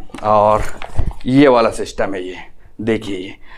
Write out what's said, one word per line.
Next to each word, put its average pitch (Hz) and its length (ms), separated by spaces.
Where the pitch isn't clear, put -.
और 107 400
ये 139 220
वाला 117 220
system 101 440
है, 92 100
ये 90 120
देखिए, 107 360
ये 95 180